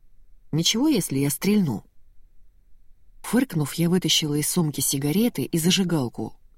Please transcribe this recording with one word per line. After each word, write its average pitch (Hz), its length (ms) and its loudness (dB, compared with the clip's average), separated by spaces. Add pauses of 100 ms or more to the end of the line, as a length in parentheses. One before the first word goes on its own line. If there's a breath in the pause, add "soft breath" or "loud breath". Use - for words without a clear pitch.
(520)
«Ничего, 220 360 0
если 170 320 0
я 143 100 2
стрельну?» 175 540 0 (1400)
Фыркнув, 170 540 0
я 170 140 2
вытащила 156 460 0
из 147 140 0
сумки 151 320 0
сигареты 147 640 0
и 170 160 -2
зажигалку. 160 760 0 (220)